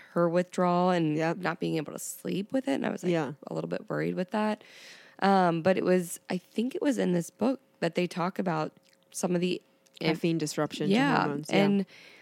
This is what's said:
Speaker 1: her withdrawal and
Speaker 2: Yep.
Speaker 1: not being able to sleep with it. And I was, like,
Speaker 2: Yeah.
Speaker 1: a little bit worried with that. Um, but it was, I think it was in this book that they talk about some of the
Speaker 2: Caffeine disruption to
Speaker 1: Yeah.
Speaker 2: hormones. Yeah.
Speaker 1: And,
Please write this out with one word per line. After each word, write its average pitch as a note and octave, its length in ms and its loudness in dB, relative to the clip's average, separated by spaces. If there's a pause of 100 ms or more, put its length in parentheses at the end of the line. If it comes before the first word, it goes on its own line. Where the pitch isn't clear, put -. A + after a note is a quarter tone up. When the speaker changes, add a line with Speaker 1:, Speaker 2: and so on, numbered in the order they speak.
(120)
Speaker 1:
her F3 160 2
withdrawal F3+ 640 2
and D#3+ 260 2
Speaker 2:
Yep. E3 220 0
Speaker 1:
not E3+ 220 -4
being E3 160 -2
able D3+ 160 -6
to D3+ 60 -10
sleep - 540 -6
with C4 160 -2
it. C#4 60 0
And - 120 -2
I - 40 0
was, - 140 -6
like, F3+ 80 0
Speaker 2:
Yeah. D#3+ 200 -2 (140)
Speaker 1:
a - 80 -8
little E3+ 140 -6
bit - 200 -8
worried D#3+ 260 -2
with F3+ 180 -6
that. G#3+ 300 -2 (580)
Um, F3+ 420 4
but F#3 140 4
it - 80 0
was, F3+ 360 2 (100)
I F#3 80 -2
think B3 380 -4
it - 60 -8
was C4+ 140 2
in F#3 160 2
this F3 180 0
book B3+ 300 -2 (200)
that E3+ 160 -2
they F3+ 100 2
talk F3 320 -4
about D#3+ 320 -2 (400)
some F3+ 240 -2
of F3 60 2
the F3+ 200 0 (400)
Speaker 2:
Caffeine E3 380 0
disruption D3+ 480 -2
to G3 80 4
Speaker 1:
Yeah. C4+ 280 2
Speaker 2:
hormones. D3 280 -4
Yeah. - 140 2
Speaker 1:
And, G3+ 220 2 (360)